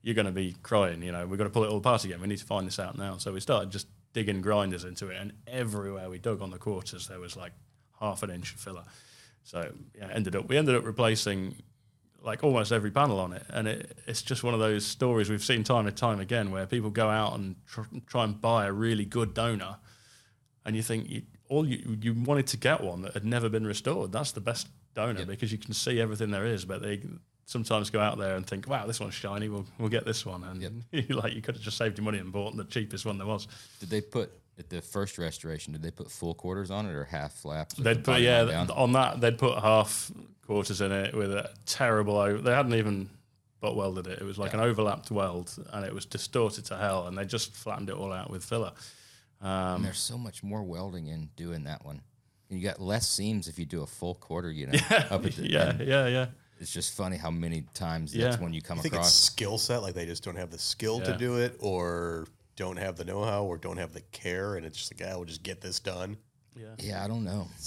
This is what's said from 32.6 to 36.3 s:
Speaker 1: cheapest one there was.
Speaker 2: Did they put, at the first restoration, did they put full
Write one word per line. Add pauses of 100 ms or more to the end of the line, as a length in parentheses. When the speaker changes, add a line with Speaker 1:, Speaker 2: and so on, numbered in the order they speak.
Speaker 1:
cheapest
one
there
was. (320)
Speaker 2:
Did
they
put, (280)
at
the
first
restoration,
did
they
put
full